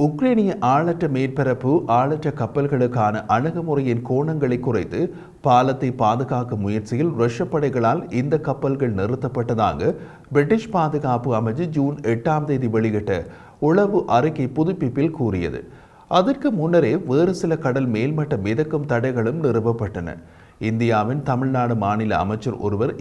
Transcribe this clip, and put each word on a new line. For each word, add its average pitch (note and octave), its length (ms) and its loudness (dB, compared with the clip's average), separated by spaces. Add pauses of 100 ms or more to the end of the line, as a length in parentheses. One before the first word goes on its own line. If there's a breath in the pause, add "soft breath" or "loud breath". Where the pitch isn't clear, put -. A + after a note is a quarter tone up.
உக்ரைனிய G3 480 2 (180)
ஆளற்ற E3 440 2
மேற்பரப்பு B2+ 560 0 (260)
ஆளற்ற C#3+ 340 0 (100)
கப்பல்களுக்கான B2 800 0 (120)
அணுகுமுறையின் C#3 720 0
கோணங்களை C#3 500 0
குறைத்து, G2+ 400 -2 (480 loud breath)
பாலத்தை C3 420 4 (120)
பாதுகாக்கும் A#2+ 640 0
முயற்சியில் A2 460 -2 (100)
ரஷ்ய A#2+ 320 0
படைகளால் C3 500 2 (160)
இந்த D3 180 2 (120)
கப்பல்கள் C3+ 500 0
நிறுத்தப்பட்டதாக A#2 920 0 (420 loud breath)
பிரிட்டிஷ் D3+ 400 2
பாதுகாப்பு C#3+ 640 0
அமைச்சு A#2 280 -2 (100)
ஜூன் C#3+ 200 0 (160)
எட்டாம் D3 380 0
தேதி B2+ 240 0
வெளியிட்ட G#2 420 0 (520 loud breath)
உளவு G3 320 4 (160)
அறிக்கை C#3+ 300 0 (120)
புதுப்பிப்பில் D#3 580 0
கூறியது. F2 440 -2 (500 loud breath)
அதற்கு C4 360 2 (100)
முன்னரே D#3+ 340 4 (180)
வேறு E3 260 2
சில E3+ 180 -2 (100)
கடல் C3 300 0
மேல்மட்ட C#3+ 400 -2 (120)
மிதக்கும் D3 440 -2
தடைகளும் B2 540 0
நிறுவப்பட்டன. A2 640 0 (580 loud breath)
இந்தியாவின் A2+ 640 0
தமிழ்நாடு B2+ 540 0
மாநில G#2 280 0 (120)
அமைச்சர் G#2+ 420 -4
ஒருவர் G#2 360 0